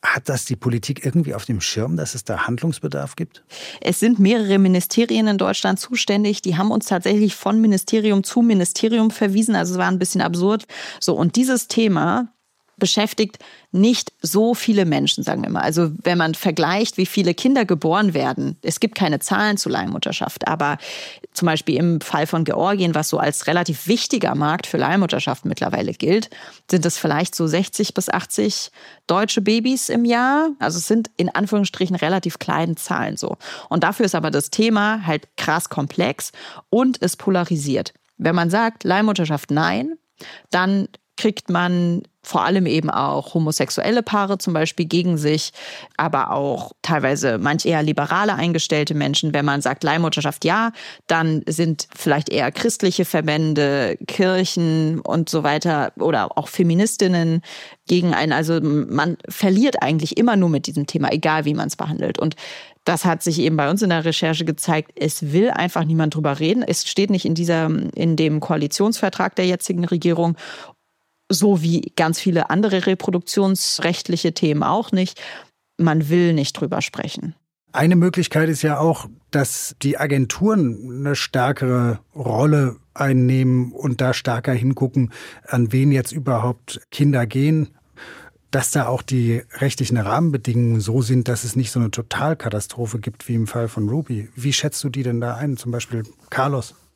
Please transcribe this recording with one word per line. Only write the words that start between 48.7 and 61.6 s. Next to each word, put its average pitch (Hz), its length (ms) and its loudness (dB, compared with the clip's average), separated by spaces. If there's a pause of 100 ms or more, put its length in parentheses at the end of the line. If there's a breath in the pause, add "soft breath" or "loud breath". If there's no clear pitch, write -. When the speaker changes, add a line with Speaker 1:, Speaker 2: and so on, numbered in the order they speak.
Speaker 2:
Menschen. 147 400 -2
Wenn 143 100 0
man 143 160 0
sagt, 135 220 -4
Leihmutterschaft 151 600 -2
ja, 220 280 2 (360 loud breath)
dann 160 380 2
sind 160 480 -2
vielleicht 151 340 0
eher 135 240 0
christliche 196 520 0
Verbände, 151 1000 0
Kirchen 170 960 0
und 160 280 -2
so 160 140 -2
weiter 151 560 0
oder 117 400 0
auch 151 80 -4
Feministinnen 170 960 2 (440 loud breath)
gegen 175 280 2
einen. 151 180 0
Also 156 280 2
man 151 560 0 (120)
verliert 208 540 2
eigentlich 151 340 0
immer 233 200 4
nur 180 120 4
mit 143 180 0
diesem 147 200 -4
Thema, 151 260 -2
egal 156 320 0
wie 147 100 0
man's - 220 -4